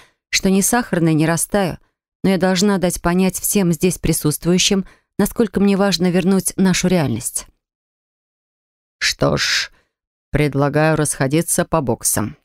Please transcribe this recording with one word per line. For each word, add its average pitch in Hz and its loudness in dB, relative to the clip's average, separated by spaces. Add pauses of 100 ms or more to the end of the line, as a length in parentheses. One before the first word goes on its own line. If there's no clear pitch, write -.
(320)
что - 0
не 190 2
сахарная, 175 0
не 156 2
растаю, 170 -2 (460)
но 185 2
я 190 2
должна 190 2
дать 175 -2
понять 180 0
всем 185 0
здесь 170 0
присутствующим, 175 0 (340)
насколько 208 0
мне 196 2
важно 185 0
вернуть 185 0
нашу 185 2
реальность. 135 -2 (1500)
«Что - -2
ж, - -4 (600)
предлагаю 143 0
расходиться 156 -2
по 160 -2
боксам» 117 -4